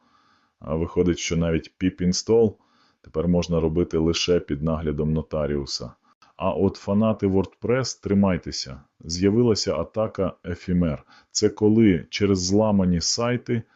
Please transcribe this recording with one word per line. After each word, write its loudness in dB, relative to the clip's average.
А -6
виходить, 0
що -4
навіть -2
pip -2
install 2
тепер -4
можна 2
робити 0
лише 0
під -6
наглядом -2
нотаріуса. -4
А -2
от 0
фанати 0
WordPress, -2
тримайтеся. -2
З'явилася 2
атака -4
Ефімер. -2
Це 0
коли 4
через 0
зламані 2
сайти, -4